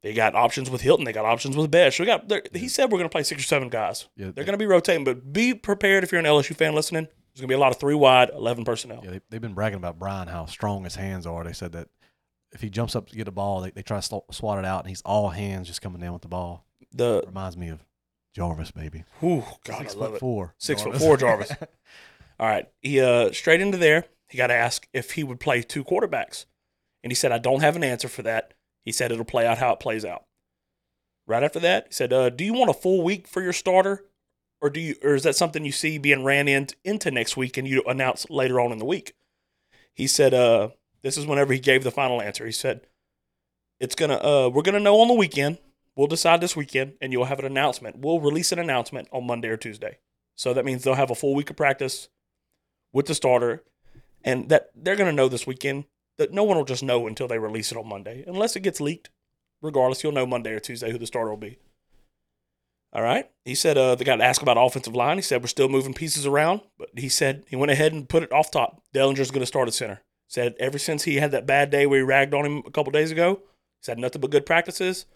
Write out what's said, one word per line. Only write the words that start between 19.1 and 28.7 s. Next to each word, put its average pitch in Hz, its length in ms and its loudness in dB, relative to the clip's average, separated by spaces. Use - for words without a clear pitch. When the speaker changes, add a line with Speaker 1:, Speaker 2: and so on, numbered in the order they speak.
Speaker 1:
Whew, 160 240 0
God, 104 100 -12
I - 20 -
love - 80 -12
it. 107 80 -14
Speaker 2:
Six-foot-four 110 680 -6
Speaker 1:
Six-foot-four 135 600 2
Speaker 2:
Jarvis. 113 300 2
<laughs> - 20 -12
Speaker 1:
Jarvis. 143 180 -12
All 113 80 0
right, 104 200 -2
he, 135 180 2
uh, 120 300 4
straight 170 300 4
into 196 180 0
there. 160 280 6
He - 100 -14
got 123 120 2
asked 120 420 0
if 127 200 -6
he 160 100 -4
would 127 160 -8
play 123 240 0
two 135 220 -8
quarterbacks, 180 600 -2
and 123 80 -8
he - 20 -4
said, 127 180 2
"I 117 60 0
don't 127 220 0
have 151 160 2
an 165 80 -2
answer 123 240 -4
for - 140 -12
that." 113 320 -4